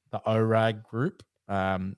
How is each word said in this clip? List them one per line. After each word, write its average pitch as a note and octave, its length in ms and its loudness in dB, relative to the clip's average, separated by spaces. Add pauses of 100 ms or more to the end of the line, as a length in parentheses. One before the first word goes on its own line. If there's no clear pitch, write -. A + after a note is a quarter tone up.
(120)
the G#2+ 160 -8
orag A2 560 2
group, B2+ 400 -6 (240)
um, F#2+ 500 -2